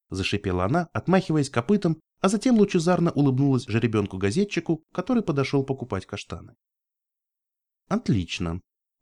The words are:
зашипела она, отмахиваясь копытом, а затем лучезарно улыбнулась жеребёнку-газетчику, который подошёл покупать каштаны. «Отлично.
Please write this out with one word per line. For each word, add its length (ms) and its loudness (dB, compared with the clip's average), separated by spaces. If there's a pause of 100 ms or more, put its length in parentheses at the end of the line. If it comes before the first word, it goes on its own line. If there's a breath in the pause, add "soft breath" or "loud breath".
(100)
зашипела 540 -2
она, 280 -2
отмахиваясь 580 0
копытом, 500 0 (200)
а 80 2
затем 280 2
лучезарно 560 4
улыбнулась 540 2
жеребёнку-газетчику, 1300 0
который 300 0
подошёл 420 0
покупать 420 -6
каштаны. 500 -12 (1300)
«Отлично. 720 -2 (420)